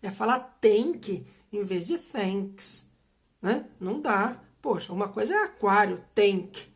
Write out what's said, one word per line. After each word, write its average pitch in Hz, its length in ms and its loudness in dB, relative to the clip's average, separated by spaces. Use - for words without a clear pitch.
É 196 100 -6
falar 226 280 0
thank 214 640 2
em 208 120 -4
vez 185 240 -4
de 330 100 -2
thanks, 196 920 -6
né? 214 240 0
Não 202 220 -4
dá. 226 400 0
Poxa, 180 320 -4
uma 196 140 -2
coisa 214 260 -2
é 415 100 2
aquário, 196 600 2
tank. 196 440 2